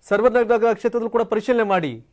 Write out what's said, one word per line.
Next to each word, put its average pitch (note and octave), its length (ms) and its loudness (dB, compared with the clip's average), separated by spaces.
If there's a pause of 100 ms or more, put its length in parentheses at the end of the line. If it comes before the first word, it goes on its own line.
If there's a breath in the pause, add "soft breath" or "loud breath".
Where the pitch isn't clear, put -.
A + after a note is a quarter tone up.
ಸರ್ವಜ್ಞ A3 280 2
ನಗರ A3+ 360 2
ಕ್ಷೇತ್ರದಲ್ಲಿ A3+ 380 -4
ಕೂಡ A3+ 120 0
ಪರಿಶೀಲನೆ A3+ 400 0
ಮಾಡಿ D#3+ 500 -2